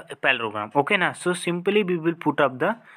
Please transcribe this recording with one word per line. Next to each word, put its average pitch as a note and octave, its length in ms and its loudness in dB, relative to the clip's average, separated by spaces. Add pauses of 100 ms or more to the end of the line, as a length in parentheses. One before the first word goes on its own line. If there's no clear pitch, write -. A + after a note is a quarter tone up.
(220)
parallelogram, A2+ 600 -2
okay G3+ 160 2
ना। D#3+ 160 0
So F3+ 220 -2 (100)
simply F3+ 440 0
we F3+ 160 0
will E3+ 220 -2
put D3 180 4
up B2+ 160 -2
the G3+ 120 0 (220)